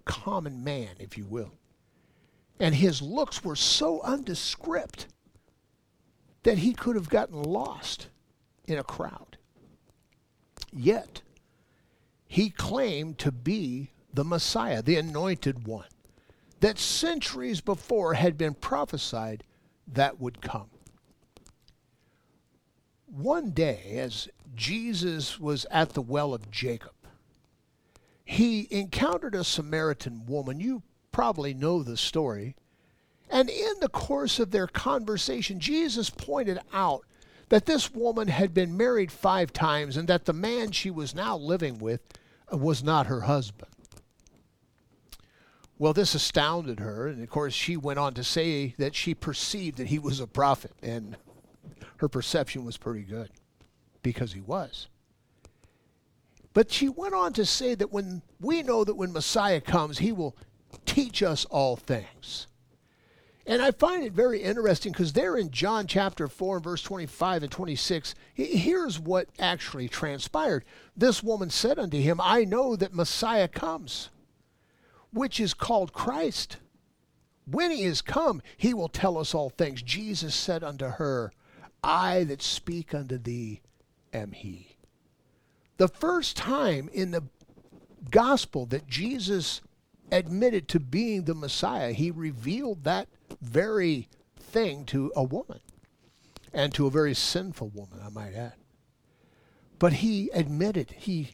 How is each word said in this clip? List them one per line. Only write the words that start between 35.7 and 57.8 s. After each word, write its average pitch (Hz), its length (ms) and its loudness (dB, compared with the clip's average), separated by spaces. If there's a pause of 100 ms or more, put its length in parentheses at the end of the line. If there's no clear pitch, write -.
pointed 233 500 -2 (120)
out 180 320 0 (460)
that 214 160 8
this 311 260 2
woman 226 380 0
had 170 240 4
been 180 240 2
married 220 340 2
five 185 400 2
times 147 460 0
and 165 100 -4
that 175 160 6
the 170 100 2
man 220 380 -2
she 190 180 -2
was 151 240 -6
now 202 220 -2
living 151 440 0
with 113 200 -2 (540)
was 143 280 2
not 147 260 4
her 120 140 -2
husband. 123 500 0 (2000)
Well, 151 140 4
this 180 240 4
astounded 147 640 2
her, 110 280 -6
and 135 140 -8
of 117 80 -12
course 147 240 -2
she - 220 -2
went 143 240 -2
on 139 140 2
to 123 100 -6
say 151 540 0
that 143 180 -2
she - 180 -2
perceived 160 640 -6
that 127 100 -6
he 151 120 0
was 135 220 -4
a 117 60 -8
prophet, 139 440 2 (100)
and 113 360 -8 (800)
her 151 100 0
perception 135 560 -2
was 117 140 -10
pretty 113 240 -8
good, 104 300 -12 (720)
because 120 280 -2
he 95 100 -12
was. 139 460 -8 (1700)
But 220 160 6
she 277 200 2
went 381 240 -6
on 359 200 2
to 202 120 2
say 247 300 0
that 202 180 -2